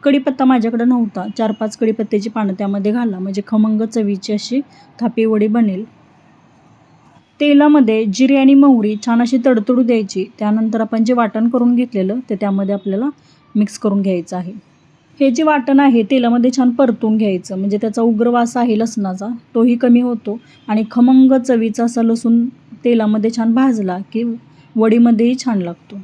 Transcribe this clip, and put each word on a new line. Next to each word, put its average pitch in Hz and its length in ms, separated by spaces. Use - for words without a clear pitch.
कढीपत्ता 269 420
माझ्याकडे 233 400
नव्हता, 233 420
चार 220 140
पाच 214 240
कढीपत्त्याची 220 540
पानं 208 220
त्यामध्ये 202 400
घाला 226 260
म्हणजे 196 280
खमंग 214 360
चवीची 214 500
अशी 240 280
थापी 233 240
वडी 214 220
बनेल. 214 380
तेलामध्ये 285 640
जिरे 247 320
आणि 269 180
मोहरी 240 420
छान 233 140
अशी 247 260
तडतडू 247 360
द्यायची. 220 420
त्यानंतर 220 420
आपण 220 240
जे 247 80
वाटण 226 360
करून 247 260
घेतलेलं 226 440
ते 214 40
त्यामध्ये 196 400
आपल्याला 202 340
मिक्स 208 240
करून 202 240
घ्यायचं 185 340
आहे. 180 160
हे 269 100
जे 262 120
वाटण 277 380
आहे 240 220
तेलामध्ये 240 540
छान 247 140
परतून 233 460
घ्यायचं 190 420
म्हणजे 202 220
त्याचा 226 220
उग्र 233 260
वास 240 280
आहे 240 220
लसणाचा 202 500
तोही 240 220
कमी 240 240
होतो 240 380
आणि 220 220
खमंग 262 420
चवीचा 233 520
असा 240 180
लसूण 226 420
तेलामध्ये 220 520
छान 226 180
भाजला 220 440
की 226 100
वडीमध्येही 233 580
छान 233 280
लागतो. 170 420